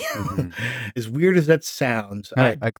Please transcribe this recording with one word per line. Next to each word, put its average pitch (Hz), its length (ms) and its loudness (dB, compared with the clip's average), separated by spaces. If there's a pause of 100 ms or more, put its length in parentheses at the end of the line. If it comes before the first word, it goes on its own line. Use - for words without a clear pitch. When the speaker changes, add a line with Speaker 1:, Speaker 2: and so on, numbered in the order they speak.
Speaker 1:
<laughs> - 100 -4
Speaker 2:
Mm-hmm. 101 360 -4 (460)
Speaker 1:
As 113 120 -6
weird 170 280 4
as 156 120 4
that 160 160 4
sounds, 104 720 -4
Speaker 2:
No, 131 80 6
Speaker 1:
I 113 180 2
Speaker 2:
I 113 180 0